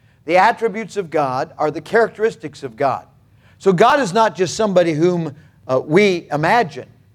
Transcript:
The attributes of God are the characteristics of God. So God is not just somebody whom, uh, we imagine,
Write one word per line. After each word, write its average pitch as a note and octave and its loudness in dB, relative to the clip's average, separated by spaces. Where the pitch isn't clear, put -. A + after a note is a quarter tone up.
The E3 2
attributes G#3+ 0
of F3 -8
God C#3+ -2
are D3+ -2
the D3+ -8
characteristics G#3 -2
of B2+ -12
God. A#2+ -2
So F#3+ 2
God A#3 4
is A3 -2
not G#3+ 0
just F3 -4
somebody F3+ 2
whom, E3 -2
uh, C3 0
we F3+ 0
imagine, D#3 -2